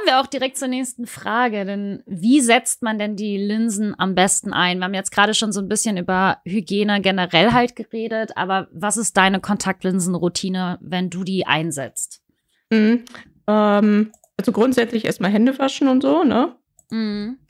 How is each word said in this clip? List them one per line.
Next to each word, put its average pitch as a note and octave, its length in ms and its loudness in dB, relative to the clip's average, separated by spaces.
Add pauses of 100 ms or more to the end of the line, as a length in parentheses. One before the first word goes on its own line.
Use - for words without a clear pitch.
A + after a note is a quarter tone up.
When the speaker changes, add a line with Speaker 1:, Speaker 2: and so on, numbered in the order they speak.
Speaker 1:
wir C4 140 6
auch C4 60 0
direkt C4 300 -4
zur C4 120 -4
nächsten B3+ 380 -6
Frage, G#3 600 -2
denn G3+ 400 -6
wie G#3+ 340 2
setzt A#3+ 420 2
man A3 160 -2
denn G#3 180 -4
die G3+ 200 -4
Linsen G#3+ 600 -2
am F#3+ 160 0
besten F#3 400 2
ein? F3+ 240 0
Wir F#3 60 -4
haben G3 100 -4
jetzt F#3+ 160 -6
gerade G#3 240 2
schon G#3+ 180 -2
so G3 80 -4
ein F#3+ 80 -4
bisschen G#3+ 300 -2
über F#3 480 0
Hygiene G3+ 560 0
generell F#3 500 4
halt B3 240 2
geredet, A3 600 -6
aber F#3+ 360 -2
was G#3 240 -4
ist G#3+ 220 -2
deine F#3+ 220 4
Kontaktlinsenroutine, F#3 1400 -2
wenn F3+ 300 -4
du F3+ 140 -6
die F#3+ 220 -4
einsetzt? D3 720 -4 (500)
Speaker 2:
Mhm. A3 340 4 (440)
Ähm, G#3 640 4 (260)
also G#3 140 -2
grundsätzlich A#3 520 0
erstmal - 260 -2
Hände A#3+ 280 4
waschen C4+ 300 0
und C4 140 4
so, D4 220 2
ne? C4+ 320 2 (340)
Speaker 1:
Mhm. G#3+ 460 -6 (140)